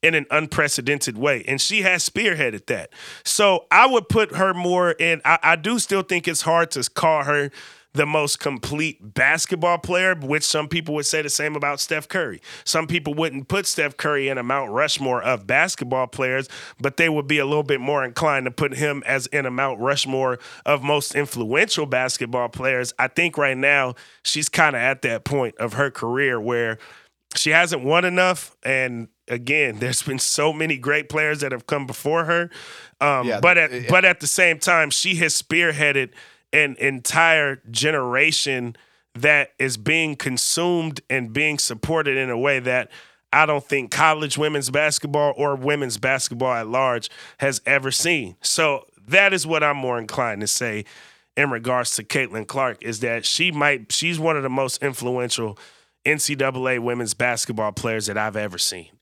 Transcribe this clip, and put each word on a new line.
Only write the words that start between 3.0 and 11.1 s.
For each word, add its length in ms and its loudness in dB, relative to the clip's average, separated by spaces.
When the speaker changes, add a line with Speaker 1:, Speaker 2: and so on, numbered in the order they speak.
Speaker 1:
So 460 2
I 160 8
would 220 2
put 280 2
her 160 2
more 400 2
in, 320 0
I, 180 6
I 140 6
do 220 0
still 240 0
think 260 -2
it's 140 -2
hard 300 2
to 180 -4
call 340 2
her 260 0
the 100 4
most 340 0
complete 600 -4
basketball 640 2
player, 360 2
which 300 -2
some 240 0
people 260 -4
would 120 -2
say 160 0